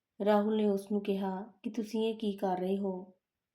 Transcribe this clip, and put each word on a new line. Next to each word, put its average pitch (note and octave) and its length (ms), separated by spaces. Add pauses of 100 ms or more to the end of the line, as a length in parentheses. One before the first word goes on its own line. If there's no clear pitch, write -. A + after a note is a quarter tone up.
(200)
ਰਾਹੁਲ G#3 360
ਨੇ G#3+ 100
ਉਸ G3 260
ਨੂੰ G#3 80
ਕਿਹਾ G3 300 (320)
ਕਿ A3+ 80
"ਤੁਸੀਂ A3 380
ਇਹ A3 100
ਕੀ G#3 140
ਕਰ F#3+ 260
ਰਹੇ F#3+ 200
ਹੋ?" G3 140 (640)